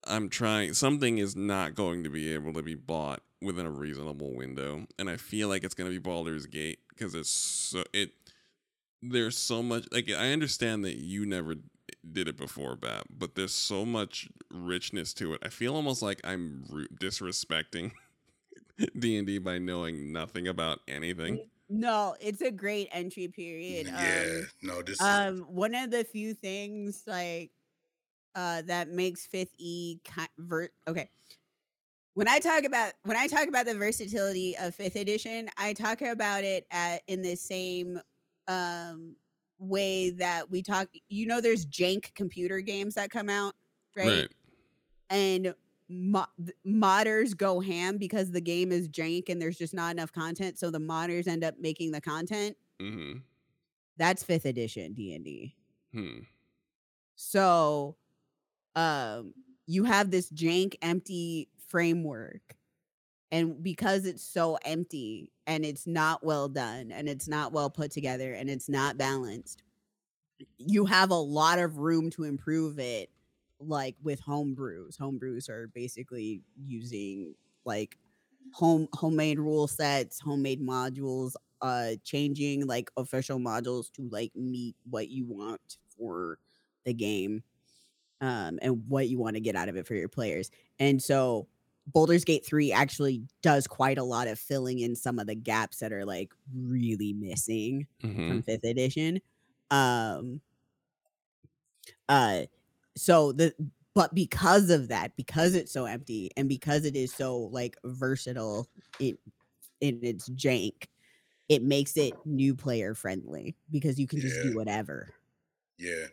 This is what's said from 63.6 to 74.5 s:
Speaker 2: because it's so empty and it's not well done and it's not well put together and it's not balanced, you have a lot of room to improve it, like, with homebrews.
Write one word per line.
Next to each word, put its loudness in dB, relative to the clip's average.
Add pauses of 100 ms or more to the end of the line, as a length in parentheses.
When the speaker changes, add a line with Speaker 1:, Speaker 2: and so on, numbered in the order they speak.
Speaker 2:
because 2
it's -6
so 2
empty -4 (160)
and 0
it's -6
not 2
well 2
done -4
and -6
it's -6
not -2
well 2
put -4
together -4
and -6
it's -6
not 2
balanced, -4 (920)
you 6
have 8
a 6
lot 6
of 0
room 2
to -6
improve -2
it, -4 (500)
like, -4
with -4
homebrews. -4